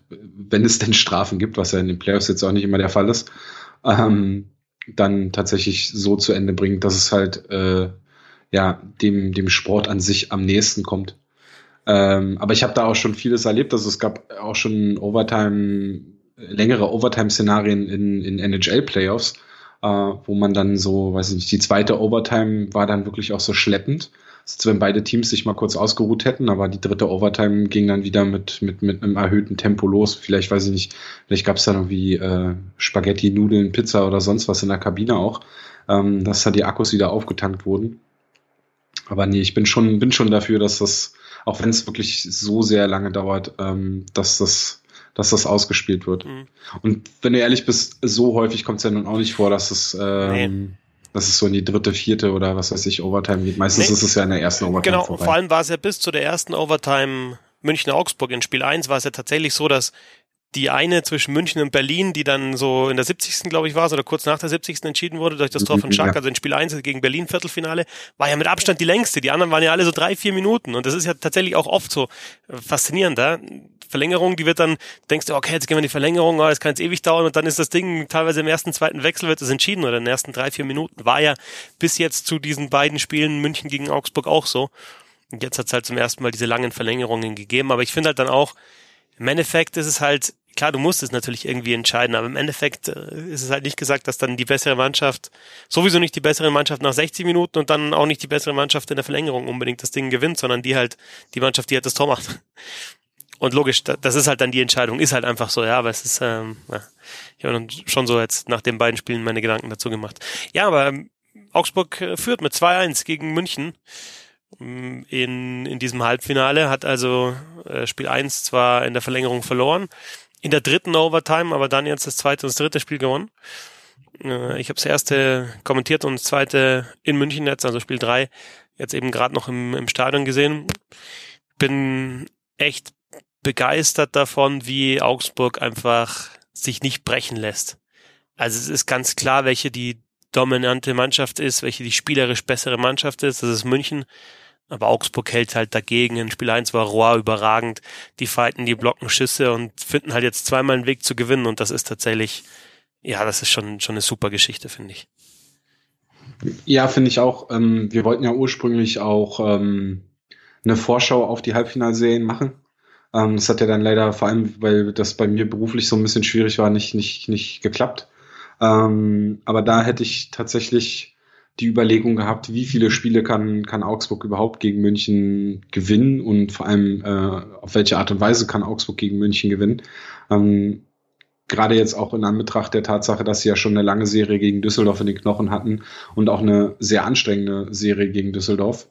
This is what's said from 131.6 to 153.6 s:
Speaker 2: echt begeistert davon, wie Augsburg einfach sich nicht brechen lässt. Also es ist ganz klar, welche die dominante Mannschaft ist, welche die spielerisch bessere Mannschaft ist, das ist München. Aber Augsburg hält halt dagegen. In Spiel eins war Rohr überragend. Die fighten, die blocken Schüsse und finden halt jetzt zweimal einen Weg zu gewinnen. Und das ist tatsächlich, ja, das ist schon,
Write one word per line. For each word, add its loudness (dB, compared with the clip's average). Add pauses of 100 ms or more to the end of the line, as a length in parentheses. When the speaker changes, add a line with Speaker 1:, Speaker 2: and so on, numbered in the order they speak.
Speaker 2:
echt -4 (500)
begeistert 0
davon, 0
wie 0
Augsburg -2
einfach -2 (240)
sich -8
nicht -4
brechen -4
lässt. -8 (580)
Also -4
es -8
ist -2
ganz -2
klar, 2
welche 0
die -8 (340)
dominante 2
Mannschaft 0
ist, -2
welche -6
die -8
spielerisch 0
bessere -2
Mannschaft -2
ist, -2
das -2
ist -2
München. -2 (640)
Aber -2
Augsburg 0
hält 0
halt -2
dagegen. 0
In -6
Spiel -4
eins 0
war 2
Rohr 4
überragend. 0 (380)
Die -6
fighten, -2
die 0
blocken -2
Schüsse 0
und -4
finden -4
halt 0
jetzt -2
zweimal 2
einen -4
Weg -2
zu -2
gewinnen. 0
Und -2
das -2
ist -6
tatsächlich, -4 (580)
ja, -4
das -2
ist -2
schon, -2